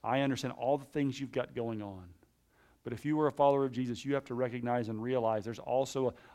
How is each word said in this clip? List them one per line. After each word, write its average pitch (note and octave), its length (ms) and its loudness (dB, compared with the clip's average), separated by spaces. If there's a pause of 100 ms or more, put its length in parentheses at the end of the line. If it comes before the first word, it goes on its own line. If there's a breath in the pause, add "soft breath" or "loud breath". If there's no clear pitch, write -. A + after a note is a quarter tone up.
I B2 180 2
understand C3 320 0
all B2+ 240 0
the C3+ 80 -8
things C#3 340 -2
you've B2+ 120 -6
got B2 240 -4
going A2+ 260 -4
on. F#2 320 -12 (720 soft breath)
But A#2+ 100 -6
if A2+ 120 -10
you D3+ 140 2
are D3+ 80 6
a C3+ 40 4
follower C#3 340 6
of B2+ 60 -2
Jesus, A#2+ 340 -2
you C#3 80 0
have C3+ 120 0
to B2 100 -6
recognize A#2+ 540 0
and A2 120 -4
realize A2+ 420 0
there's A2+ 160 -8
also C3 500 0
a, A#2 40 -6 (220 loud breath)